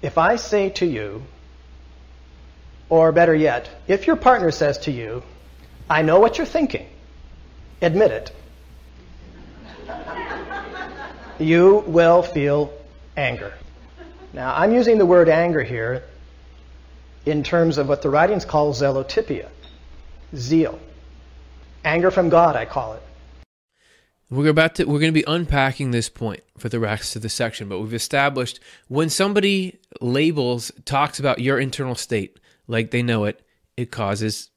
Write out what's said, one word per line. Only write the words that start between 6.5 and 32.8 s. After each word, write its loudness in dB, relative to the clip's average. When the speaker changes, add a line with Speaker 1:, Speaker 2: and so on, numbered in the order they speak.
Speaker 1:
admit 4
it, -10
you 6
will 6
feel -2
anger. -6
Now, -6
I'm 2
using 4
the 6
word 8
anger 2
here -6
in -2
terms 2
of 0
what -2
the 0
writings 2
call 0
zelotypia, -2
zeal. 0
Anger 2
from 0
God, 4
I -4
call -8
it. -16
Speaker 2:
We're 2
about 2
to, 0
we're 0
gonna 2
be 2
unpacking -2
this -2
point -8
for -10
the -4
rest -6
of -10
the -8
section, -6
but -6
we've -8
established -2
when -2
somebody 0
labels, -2
talks -2
about -2
your -2
internal -6
state -6
like -4